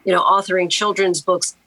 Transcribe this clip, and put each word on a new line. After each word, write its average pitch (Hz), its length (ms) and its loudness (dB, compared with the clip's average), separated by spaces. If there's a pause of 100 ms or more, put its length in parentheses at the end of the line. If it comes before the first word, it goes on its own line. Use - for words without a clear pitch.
you 190 80 0
know, 180 100 2
authoring 190 480 2
children's 190 500 -2
books, - 360 -2 (100)